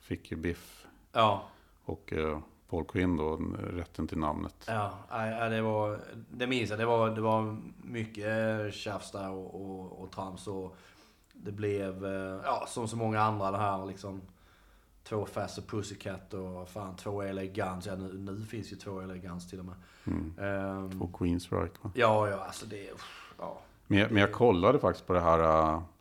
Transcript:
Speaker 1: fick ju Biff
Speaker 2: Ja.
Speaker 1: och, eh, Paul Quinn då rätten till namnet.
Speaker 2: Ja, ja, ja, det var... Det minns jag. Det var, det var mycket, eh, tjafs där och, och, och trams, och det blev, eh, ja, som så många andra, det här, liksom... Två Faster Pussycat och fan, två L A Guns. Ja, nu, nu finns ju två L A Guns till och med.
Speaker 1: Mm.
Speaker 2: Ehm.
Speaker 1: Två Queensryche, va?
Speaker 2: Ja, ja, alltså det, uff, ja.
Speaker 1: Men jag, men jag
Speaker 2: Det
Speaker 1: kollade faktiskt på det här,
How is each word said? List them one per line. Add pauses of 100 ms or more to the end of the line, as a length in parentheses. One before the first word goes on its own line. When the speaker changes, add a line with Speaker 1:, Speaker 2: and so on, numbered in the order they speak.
Speaker 1:
fick
ju
Biff (260)
Speaker 2:
Ja. (420)
Speaker 1:
och,
eh, (300)
Paul
Quinn
då (360)
rätten
till
namnet. (120)
Speaker 2:
Ja, (180)
ja,
ja,
det
var... (300)
Det
minns
jag.
Det
var,
det
var (260)
mycket,
eh,
tjafs
där
och,
och,
och
trams,
och (560)
det
blev,
eh,
ja,
som
så
många
andra,
det
här,
liksom... (840)
Två
Faster
Pussycat
och
fan,
två
L
A
Guns.
Ja,
nu,
nu
finns
ju
två
L
A
Guns
till
och
med. (300)
Speaker 1:
Mm.
Speaker 2:
Ehm.
Speaker 1:
Två
Queensryche, (120)
va?
Speaker 2:
Ja,
ja,
alltså
det,
uff,
ja. (280)
Speaker 1:
Men
jag,
men
jag
Speaker 2:
Det
Speaker 1:
kollade
faktiskt
på
det
här, (280)